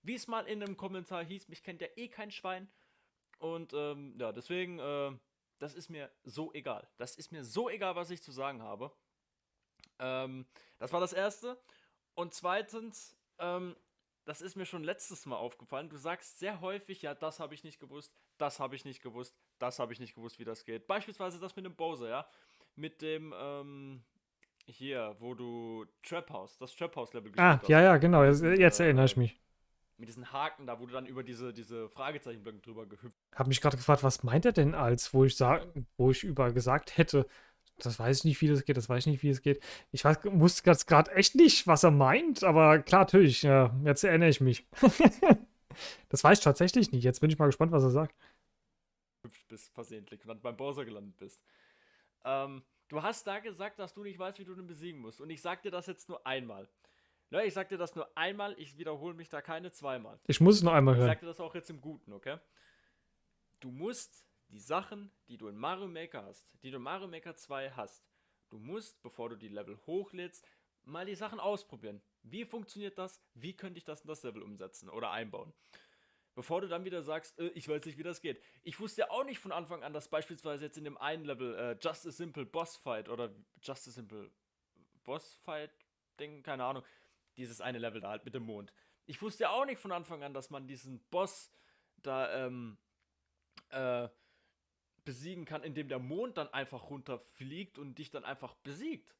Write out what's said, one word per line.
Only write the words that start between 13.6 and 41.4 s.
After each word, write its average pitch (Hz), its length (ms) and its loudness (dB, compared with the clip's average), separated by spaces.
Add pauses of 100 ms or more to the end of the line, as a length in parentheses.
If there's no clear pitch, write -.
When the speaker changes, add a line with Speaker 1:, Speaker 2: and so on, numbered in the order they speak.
Speaker 1:
das 151 160 -14
ist 180 140 -16
mir 190 100 -12
schon 170 180 -12
letztes 175 420 -10
Mal 131 120 -10
aufgefallen, 131 520 -12
du 151 80 -20
sagst 165 420 -12
sehr 185 220 -10
häufig, 190 400 -12
„Ja, 147 120 -10
das 156 260 -10
hab 151 120 -12
ich 147 120 -20
nicht 156 160 -20
gewusst, 139 340 -20 (240)
das 143 220 -6
hab 135 140 -6
ich 135 120 -16
nicht 135 160 -18
gewusst, 123 340 -14 (240)
das 123 200 -6
hab 117 120 -6
ich 120 80 -14
nicht 117 160 -16
gewusst, 113 240 -18
wie 113 60 -16
das 110 200 -12
geht.“ 113 220 -12
Beispielsweise 190 520 -8
das 180 160 -14
mit 190 100 -16
dem 175 100 -16
Bowser, 151 340 -8
ja? 135 200 -8 (460)
Mit 156 260 -14
dem, 156 360 -8
ähm, 139 680 -14 (640)
hier, 123 540 -8
wo 123 160 -12
du 117 500 -12 (180)
Trap 170 260 -10
House, 104 280 -14
das - 180 -18
Trap 170 220 -8
House 120 160 -10
Level 110 240 -12
Speaker 2:
Ah, 175 240 6
Speaker 1:
gespielt - 60 -14
Speaker 2:
ja, 156 120 10
Speaker 1:
hast. - 20 10
Speaker 2:
ja, 180 160 10
genau, 160 260 8
jetzt, 143 180 6
Speaker 1:
Mit, 175 180 4
Speaker 2:
jetzt 175 200 8
erinnere 139 260 6
ich - 120 2
Speaker 1:
äh, - 0 -
Speaker 2:
mich. 120 220 0 (580)
Speaker 1:
mit 113 120 -18
diesen 117 240 -18
Haken 139 340 -8
da, 117 120 -10
wo 123 80 -14
du 120 60 -16
dann 127 140 -8
über 127 160 -12
diese, 120 300 -12
diese 113 360 -14
Fragezeichenblöcke 113 720 -12
drüber 113 260 -18
gehüpft 110 320 -20 (160)
Speaker 2:
Hab 131 120 2
mich 135 140 0
gerade 139 160 2
gefragt, 139 260 4
was 131 200 0
meint 131 220 0
er 240 60 6
denn 156 240 4
als, 123 380 0
wo 135 120 8
ich 135 120 2
sa-, 131 280 2 (320)
wo 127 140 6
ich 131 120 0
über 131 280 0
gesagt 127 460 0
hätte, 147 280 4 (540)
„Das 117 200 -6
weiß 131 200 2
ich - 60 -4
nicht, 151 160 2
wie 156 60 4
das 143 180 4
geht, 131 120 0
das 113 120 -4
weiß 123 180 0
ich 151 40 2
nicht, 139 120 -2
wie 147 60 2
es 131 120 0
geht.“ 143 180 2 (320)
Ich - 140 -6
weiß, 156 200 6
wusste 180 440 6
jetzt - 180 6
grad 160 220 8
echt - 260 4
nicht, 311 320 10